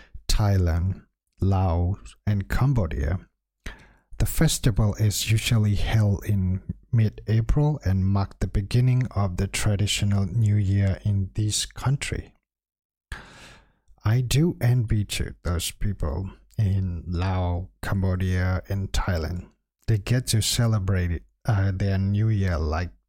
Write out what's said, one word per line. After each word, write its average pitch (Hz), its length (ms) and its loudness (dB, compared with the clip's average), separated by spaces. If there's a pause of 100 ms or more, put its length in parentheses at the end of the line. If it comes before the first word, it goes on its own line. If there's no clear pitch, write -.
(280)
Thailand, 92 760 2 (360)
Laos, 92 800 0 (100)
and 101 220 -2
Cambodia. 113 720 0 (960)
The - 100 2
festival 117 680 2
is 107 360 0
usually 110 440 2
held 104 500 2
in 95 380 0 (280)
mid-April 117 960 2
and 95 220 2
mark 98 340 -2
the 101 60 0
beginning 123 680 0
of 95 220 -2
the 98 100 -2
traditional 101 800 0
New 104 320 2
Year 98 480 2
in 98 300 0
this 107 320 -2
country. - 640 -4 (1700)
I 117 200 2
do 139 400 2
envy 113 420 2
to - 380 -6
those 85 280 -2
people 95 600 -4 (260)
in 95 500 0
Laos, 90 600 -2 (160)
Cambodia, 92 880 0
and 98 200 -4
Thailand. 87 580 -2 (380)
They 110 120 2
get 123 300 -2
to 110 120 2
celebrate 98 680 0
it, 85 120 -4 (240)
uh, 98 280 2
their 98 240 0
New 101 320 0
Year 95 260 0
like 78 360 -2 (160)